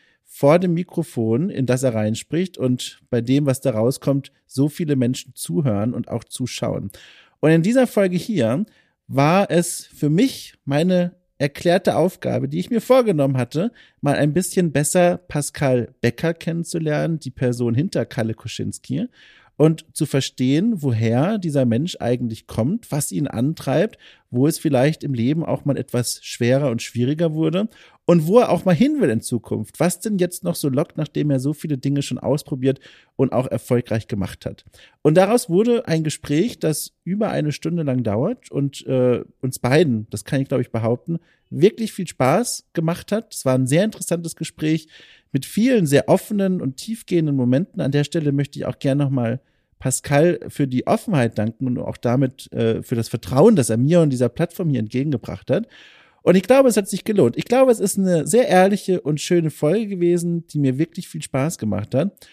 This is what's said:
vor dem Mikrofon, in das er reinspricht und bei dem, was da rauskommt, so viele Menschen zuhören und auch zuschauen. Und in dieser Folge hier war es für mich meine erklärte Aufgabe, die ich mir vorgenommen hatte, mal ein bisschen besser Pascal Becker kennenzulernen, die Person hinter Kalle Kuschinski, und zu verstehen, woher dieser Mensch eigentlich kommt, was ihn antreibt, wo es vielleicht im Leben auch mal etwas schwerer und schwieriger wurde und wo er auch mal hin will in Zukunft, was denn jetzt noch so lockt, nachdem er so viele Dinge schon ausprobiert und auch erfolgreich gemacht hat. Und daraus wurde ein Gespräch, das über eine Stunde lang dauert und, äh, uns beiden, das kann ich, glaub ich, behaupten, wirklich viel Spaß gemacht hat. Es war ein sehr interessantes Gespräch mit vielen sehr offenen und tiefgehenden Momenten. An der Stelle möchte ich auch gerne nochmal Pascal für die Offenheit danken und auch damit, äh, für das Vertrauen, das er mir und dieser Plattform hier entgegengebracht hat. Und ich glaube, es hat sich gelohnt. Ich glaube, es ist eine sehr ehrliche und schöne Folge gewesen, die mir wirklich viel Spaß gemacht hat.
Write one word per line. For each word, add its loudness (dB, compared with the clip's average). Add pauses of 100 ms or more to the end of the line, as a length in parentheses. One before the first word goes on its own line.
(240)
vor 4
dem 0
Mikrofon, -2
in -2
das 0
er 2
reinspricht -2
und -4
bei 0
dem, 2
was 0
da 0
rauskommt, 0 (160)
so 0
viele -4
Menschen -2
zuhören -2
und -8
auch -6
zuschauen. -6 (520)
Und 4
in 6
dieser 4
Folge 0
hier 0 (420)
war 2
es 0
für -2
mich 0 (100)
meine 0 (220)
erklärte 0
Aufgabe, 0
die -6
ich -6
mir 0
vorgenommen 2
hatte, -2 (260)
mal 0
ein 2
bisschen 0
besser 2
Pascal -2
Becker 0
kennenzulernen, -4
die -12
Person 0
hinter -2
Kalle -4
Kuschinski, -8 (540)
und 2
zu -4
verstehen, -2
woher 0
dieser 0
Mensch 0
eigentlich -4
kommt, -4
was -4
ihn -4
antreibt, -2 (320)
wo 2
es 0
vielleicht 0
im -4
Leben 0
auch -4
mal 0
etwas -4
schwerer 0
und -4
schwieriger -2
wurde 0 (360)
und 4
wo 6
er 4
auch 0
mal 4
hin 2
will 4
in 0
Zukunft, -6
was 0
denn -4
jetzt -4
noch -4
so -4
lockt, -2
nachdem -2
er 2
so -2
viele -6
Dinge -2
schon -6
ausprobiert -2 (360)
und 0
auch 0
erfolgreich -2
gemacht -6
hat. -16 (380)
Und 4
daraus 4
wurde 2
ein 0
Gespräch, -2
das -4 (100)
über -2
eine -2
Stunde -4
lang -2
dauert -2
und, -4
äh, 2 (180)
uns -6
beiden, 2
das -10
kann -2
ich, -6
glaub -2
ich, -8
behaupten, -4 (320)
wirklich 0
viel -8
Spaß 0
gemacht -4
hat. -4
Es -8
war 2
ein 2
sehr 4
interessantes -6
Gespräch -4 (440)
mit -4
vielen 2
sehr 2
offenen 0
und -6
tiefgehenden -2
Momenten. 0
An -2
der 2
Stelle -2
möchte -2
ich -6
auch -6
gerne 0
nochmal 0 (420)
Pascal 0
für -2
die -2
Offenheit 0
danken -2
und -2
auch -8
damit, -2
äh, 0
für -6
das -2
Vertrauen, 4
das 2
er 0
mir 4
und 4
dieser 0
Plattform -4
hier 0
entgegengebracht -4
hat. 0 (540)
Und 6
ich 4
glaube, 6
es 2
hat 0
sich -6
gelohnt. 2
Ich -4
glaube, 4
es 0
ist -2
eine 2
sehr 4
ehrliche 2
und -2
schöne 0
Folge 0
gewesen, 0
die -4
mir 2
wirklich -4
viel -12
Spaß -2
gemacht -4
hat. 0 (180)